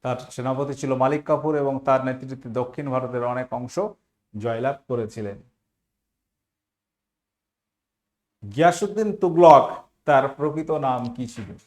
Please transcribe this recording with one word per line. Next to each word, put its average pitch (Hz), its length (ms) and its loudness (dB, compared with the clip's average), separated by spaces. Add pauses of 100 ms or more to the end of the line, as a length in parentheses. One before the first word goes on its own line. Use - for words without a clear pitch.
তার 123 160 -4 (140)
সেনাপতি 131 420 -4
ছিল 131 220 -2
মালিক 135 280 0
কাফুর 151 340 0
এবং 135 280 0
তার 131 200 2
নেতৃত্বে 131 440 -8
দক্ষিণ 127 400 -4
ভারতের 127 340 -4
অনেক 123 300 -4
অংশ 123 260 -6 (580)
জয়লাভ 117 380 -2 (120)
করেছিলেন। 107 500 -6 (3250)
গিয়াসউদ্দিন 196 600 0
তুগলক, 165 680 6 (200)
তার 139 240 4
প্রকৃত 147 440 -4
নাম 127 420 -2
কি 123 140 -8
ছিল? 101 220 -12 (180)